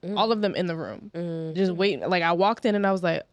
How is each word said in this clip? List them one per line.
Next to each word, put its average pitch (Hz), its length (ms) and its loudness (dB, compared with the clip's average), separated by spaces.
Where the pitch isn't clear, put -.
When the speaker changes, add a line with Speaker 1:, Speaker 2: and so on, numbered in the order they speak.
Speaker 1:
Mm. 190 140 -6
Speaker 2:
All 220 160 2
of 220 80 0
them 202 140 0
in 180 120 0
the 170 100 -4
room. 160 380 -10
Speaker 1:
Mm. 165 400 -6
Speaker 2:
Just 185 180 2
waiting. 175 360 0
Like, 180 140 2
I 170 100 4
walked 196 320 2
in 214 100 2
and 202 120 2
I 196 60 4
was 190 100 -2
like, 165 200 0